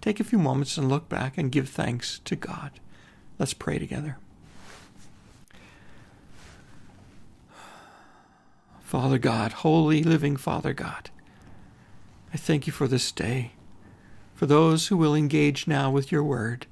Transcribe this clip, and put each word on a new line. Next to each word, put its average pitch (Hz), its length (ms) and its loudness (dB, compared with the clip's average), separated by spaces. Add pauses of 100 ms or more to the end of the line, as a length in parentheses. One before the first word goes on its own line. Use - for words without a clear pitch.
take 208 200 0
a 226 40 0
few - 140 2
moments 139 400 0
and 139 100 2
look 143 200 0
back - 280 -4
and 143 140 0
give 135 180 0
thanks - 580 -4
to - 100 -4
God. - 360 -10 (680)
Let's - 160 -2
pray - 240 -4
together. 139 380 -8 (4000)
Father 135 380 0
God, 113 340 0
holy, 156 520 4
living 156 320 2
Father - 360 -4
God, - 380 -10 (1200)
I - 40 -8
thank 151 300 0
you 147 60 -4
for 139 140 -2
this 123 240 0
day, 120 420 -4 (840)
for - 120 -2
those 160 400 6
who 196 100 2
will 156 180 6
engage 147 520 2
now 139 240 2
with 139 220 0
your 147 100 2
word. 120 500 -2